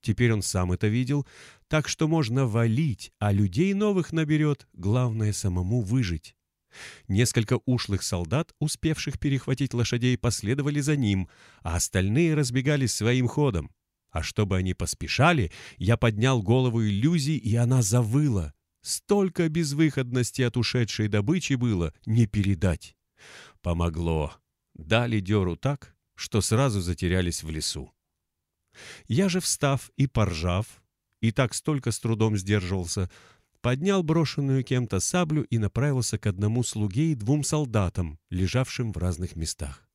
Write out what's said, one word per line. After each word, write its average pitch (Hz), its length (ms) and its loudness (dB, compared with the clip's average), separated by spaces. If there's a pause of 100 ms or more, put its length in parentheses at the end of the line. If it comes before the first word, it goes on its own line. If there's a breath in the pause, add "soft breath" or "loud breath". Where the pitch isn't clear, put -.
Теперь 117 280 2
он 101 100 0
сам 90 280 0
это 90 160 0
видел, 127 380 0 (420 loud breath)
так 151 200 0
что - 200 -2
можно 135 380 0
валить, 117 720 0
а 104 140 0
людей 104 420 2
новых 196 400 0
наберет, 151 600 0
главное 107 600 0
самому 92 480 -2
выжить. 98 540 -2 (720 loud breath)
Несколько 117 580 2
ушлых 113 380 0
солдат, 90 560 -4
успевших 151 580 -4
перехватить 135 560 -2
лошадей, 120 420 0
последовали 139 640 -2
за 147 160 0
ним, 101 320 2 (360 loud breath)
а 82 140 -2
остальные 113 580 2
разбегались 135 580 0
своим 123 340 2
ходом. 113 440 0 (400)
А 85 100 -4
чтобы 95 360 0
они 92 180 0
поспешали, 127 760 0 (260 loud breath)
я 110 200 2
поднял 117 460 2
голову 117 400 2
иллюзии, 139 520 2
и 110 200 0
она 120 260 4
завыла. 113 720 2 (300)
Столько 185 680 0
безвыходности 143 960 0
от 120 120 0
ушедшей 113 520 0
добычи 107 480 0
было, 104 400 0 (100)
не 113 220 4
передать. 92 680 -2 (680 loud breath)
Помогло. 82 720 -2 (400)
Дали 107 440 0
деру 92 380 0
так, - 380 -6 (180)
что - 280 -2
сразу 110 380 2
затерялись 87 640 -2
в 78 80 -10
лесу. 78 420 -8 (1160 loud breath)
Я 185 220 2
же, 180 100 0
встав - 580 -2
и 135 100 2
поржав, 87 720 -2 (400)
и 110 100 2
так 127 220 0
столько 143 380 -4
с - 80 -6
трудом 110 380 0
сдерживался, 92 720 -2 (520 loud breath)
поднял 175 420 0
брошенную 143 600 0
кем-то 123 360 0
саблю 156 440 0
и - 140 -2
направился 120 600 0
к - 100 -2
одному 104 360 2
слуге 113 480 0
и 147 40 2
двум 127 280 0
солдатам, 104 760 0 (100)
лежавшим 110 600 -2
в 87 60 -8
разных 87 380 -4
местах. 76 600 -8